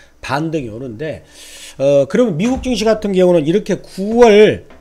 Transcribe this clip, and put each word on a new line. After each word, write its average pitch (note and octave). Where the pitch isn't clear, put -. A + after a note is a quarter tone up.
반등이 D3+
오는데, A#2
어, C#3
그러면 G#3
미국 B3
증시 A3+
같은 G#3+
경우는 F3+
이렇게 F#3
구월, G#3